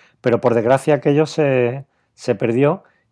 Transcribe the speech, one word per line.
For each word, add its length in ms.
Pero 200
por 140
desgracia 400
aquello 320
se, 600
se 200
perdió 480